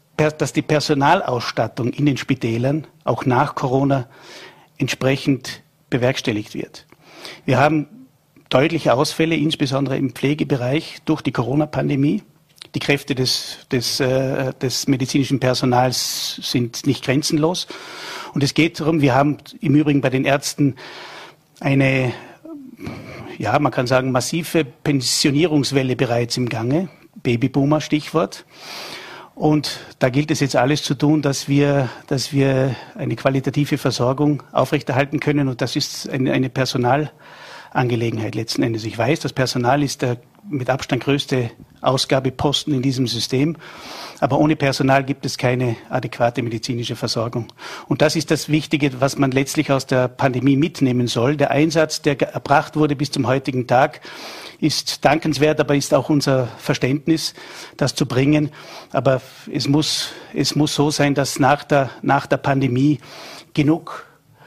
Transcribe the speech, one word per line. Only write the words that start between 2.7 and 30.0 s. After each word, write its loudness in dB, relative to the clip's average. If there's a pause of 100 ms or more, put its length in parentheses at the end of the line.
auch -2
nach 2
Corona 0 (720)
entsprechend -2 (260)
bewerkstelligt -2
wird. -12 (600)
Wir 2
haben 4 (600)
deutliche 4
Ausfälle, 2
insbesondere 0
im -2
Pflegebereich, -2
durch 0
die -2
Corona-Pandemie. 0 (540)
Die -2
Kräfte 0
des, -4 (120)
des, -2
äh, 0
des -4
medizinischen 0
Personals 0
sind -4
nicht 0
grenzenlos. 0 (640)
Und 0
es 0
geht 2
darum, 2
wir 4
haben 2 (240)
im 4
Übrigen 4
bei 2
den 0
Ärzten 0 (840)
eine, 2 (1300)
ja, 0
man 2
kann -2
sagen, 2
massive 0
Pensionierungswelle 2
bereits 0
im 0
Gange. -2 (260)
Babyboomer, 2
Stichwort. -2 (880)
Und 0 (180)
da 2